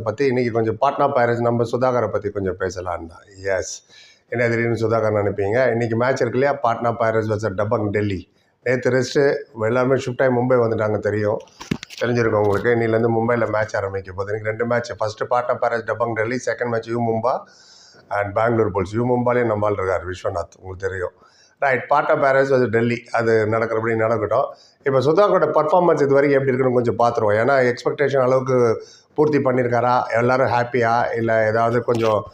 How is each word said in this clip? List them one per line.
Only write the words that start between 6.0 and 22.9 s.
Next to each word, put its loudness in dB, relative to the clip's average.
மேட்ச் 0
இருக்கு -2
இல்லையா, 0
பாட்னா 0
பைரட்ஸ் 0
வெர்சஸ் -4
டபங் -2
டெல்லி. -2
நேத்து 0
ரெஸ்ட்டு, 0
எல்லாருமே 2
ஷிஃப்ட் 0
ஆகி 2
மும்பை 2
வந்துட்டாங்க 0
தெரியும், 0
தெரிஞ்சிருக்கும் 2
உங்களுக்கு. 2
இன்னிலேருந்து 0
மும்பைல 0
மேட்ச் -4
ஆரம்பிக்க -6
போகுது. -8
இன்னைக்கு -4
ரெண்டு -4
மேட்ச், -2
ஃபர்ஸ்ட் -4
பாட்னா 0
பைரட்ஸ் -2
டபங் -4
டெல்லி, -2
செகண்ட் -4
மேட்ச் -6
யூ -2
மும்பா -2
and -2
பெங்களூர் 2
புல்ஸ். -4
யூ 0
மும்பாலே 0
நம்ம -2
ஆள் -2
இருக்கார் -2
விஸ்வநாத், -8
உங்களுக்கு -8
தெரியும். -8
ரைட், 0
பாட்னா 2
பைரட்ஸ் 2
வெர்சஸ் 2
டெல்லி, 0